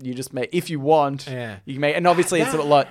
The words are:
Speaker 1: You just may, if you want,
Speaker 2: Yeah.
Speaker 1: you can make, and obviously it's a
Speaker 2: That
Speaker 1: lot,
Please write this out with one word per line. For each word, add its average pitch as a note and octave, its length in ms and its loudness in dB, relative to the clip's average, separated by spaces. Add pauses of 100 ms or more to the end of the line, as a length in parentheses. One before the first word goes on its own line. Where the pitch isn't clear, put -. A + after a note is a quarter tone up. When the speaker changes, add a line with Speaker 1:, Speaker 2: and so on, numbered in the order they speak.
Speaker 1:
You B2+ 120 -8
just B2+ 180 -10
may, B2+ 180 -4
if E3+ 200 -2
you D#3 100 -6
want, C#3 480 2
Speaker 2:
Yeah. A#2+ 380 -10
Speaker 1:
you C#3 80 -10
can C3 80 -8
make, D3 140 0
and F3 100 0
obviously F3 340 4
it's D#3+ 140 -2
a - 20 -2
Speaker 2:
That D3 100 -2
Speaker 1:
lot, D3 240 4